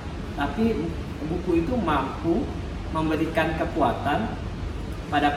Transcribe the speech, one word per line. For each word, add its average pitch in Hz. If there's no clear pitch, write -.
tapi 220
buku 170
itu 247
mampu 170
memberikan 160
kekuatan 147
pada 147